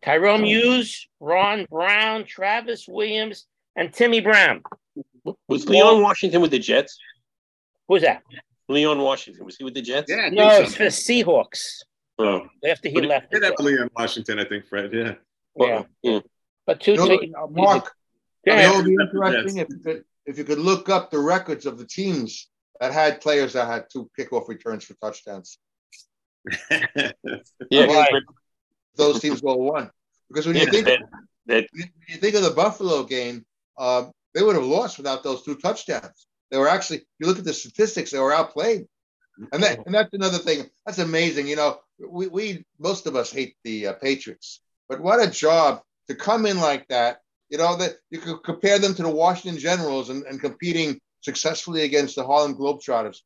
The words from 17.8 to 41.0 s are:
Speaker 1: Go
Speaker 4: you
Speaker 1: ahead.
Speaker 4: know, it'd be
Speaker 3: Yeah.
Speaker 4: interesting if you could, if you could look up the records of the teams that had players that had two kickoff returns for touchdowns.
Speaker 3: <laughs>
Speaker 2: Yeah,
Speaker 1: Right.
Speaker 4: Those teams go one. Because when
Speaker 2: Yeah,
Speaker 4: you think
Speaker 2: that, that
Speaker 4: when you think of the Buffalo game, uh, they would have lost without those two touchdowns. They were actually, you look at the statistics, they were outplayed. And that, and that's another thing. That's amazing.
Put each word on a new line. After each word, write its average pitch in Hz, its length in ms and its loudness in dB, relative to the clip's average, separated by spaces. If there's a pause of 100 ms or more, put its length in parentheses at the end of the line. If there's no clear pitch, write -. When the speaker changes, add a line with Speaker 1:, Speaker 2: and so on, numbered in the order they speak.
Speaker 1:
Go 202 60 6
Speaker 4:
you 220 60 6
Speaker 1:
ahead. 190 140 10
Speaker 4:
know, - 60 4
it'd 180 80 2
be 185 60 4
Speaker 3:
Yeah. 196 120 4
Speaker 4:
interesting 190 540 -2
if - 100 -4
you - 160 -14
could, 160 200 -6 (200)
if 139 140 -12
you 147 60 -8
could 147 140 -2
look 185 300 0
up 180 220 0
the 151 80 -2
records 160 480 -2
of 117 100 -8
the 120 100 -18
teams 175 640 -6 (320)
that 127 120 -2
had 151 280 2
players 143 340 0
that 120 120 0
had 117 260 -8
two 123 160 -12 (100)
kickoff 120 300 -6
returns 110 360 -10
for 101 180 -20
touchdowns. 101 560 -14 (880)
Speaker 3:
<laughs> - 40 -12 (1200)
Speaker 2:
Yeah, 139 160 8
Speaker 1:
Right. 143 360 4 (760)
Speaker 4:
Those 147 240 2
teams 143 200 -4
go 135 160 0
one. 131 340 -4 (380)
Because 151 180 -4
when 165 100 0
Speaker 2:
Yeah, 156 80 4
Speaker 4:
you 151 60 0
think 214 160 2
Speaker 2:
that, 127 140 4 (460)
that 113 260 2
Speaker 4:
when 175 180 -12 (180)
you 165 80 -16
think 202 180 -2
of 208 80 4
the 165 80 4
Buffalo 175 540 0
game, 120 400 -8 (340)
uh, 127 280 -2 (280)
they 170 80 2
would 208 140 4
have 135 80 0
lost 180 340 -2
without 139 240 -6
those 131 220 -6
two 147 120 -8
touchdowns. - 680 -8 (240)
They 135 80 -2
were 139 100 4
actually, 175 340 -2 (160)
you 156 80 -4
look 180 120 0
at 190 60 -12
the 165 100 -6
statistics, 190 560 -4
they 139 80 -6
were 135 140 2
outplayed. 165 540 -2 (680)
And 165 100 -2
that, 208 240 0
and 180 80 -6
that's 214 200 0
another 185 240 -2
thing. 156 300 -4 (160)
That's 190 140 -10
amazing. 160 480 -2